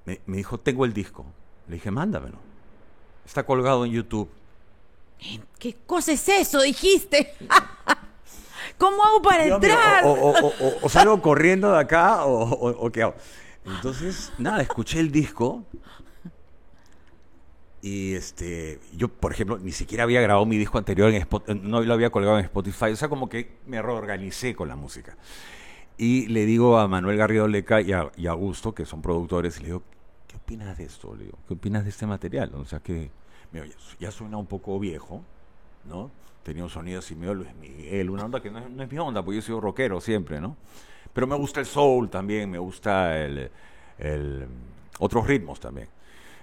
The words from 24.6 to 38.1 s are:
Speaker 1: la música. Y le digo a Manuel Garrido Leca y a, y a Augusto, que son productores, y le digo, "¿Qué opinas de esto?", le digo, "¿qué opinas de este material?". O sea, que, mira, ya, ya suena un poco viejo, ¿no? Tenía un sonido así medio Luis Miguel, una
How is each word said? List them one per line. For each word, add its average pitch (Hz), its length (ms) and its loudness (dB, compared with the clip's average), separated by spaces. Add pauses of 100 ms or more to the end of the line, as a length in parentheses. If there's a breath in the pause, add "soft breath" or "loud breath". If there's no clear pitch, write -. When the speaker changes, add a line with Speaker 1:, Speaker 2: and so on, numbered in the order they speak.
Speaker 1:
la 64 80 -12
música. 69 400 -14 (840 loud breath)
Y 120 300 2
le 110 180 2
digo 117 340 6
a 104 80 4
Manuel 95 300 0
Garrido 107 300 2
Leca 107 340 2
y 95 120 -2
a, 80 240 -2
y 87 100 -4
a 85 40 0
Augusto, 95 420 -6
que 82 120 -10
son 78 160 -14
productores, 87 560 -2
y 69 40 -14
le 71 60 -14
digo, 87 160 -8 (440)
"¿Qué - 100 -20
opinas 104 400 -12
de 92 80 -12
esto?", - 300 -16
le 50 100 -16
digo, 50 120 -18 (100)
"¿qué 98 60 -8
opinas 101 300 -4
de 98 80 -6
este - 160 -8
material?". 101 480 -4
O 69 100 -10
sea, 76 140 -10
que, 80 320 -8 (400 soft breath)
mira, 80 160 -14
ya, 76 80 -20 (240)
ya 123 120 -12
suena 107 260 -12
un 104 100 -8
poco 98 320 -8
viejo, 95 440 -10 (640)
¿no? 98 240 -12 (340 soft breath)
Tenía 80 200 -12
un 87 60 -10
sonido 85 300 -12
así 85 160 -14
medio 85 200 -6
Luis 92 200 -12
Miguel, 76 540 -8
una 98 160 -8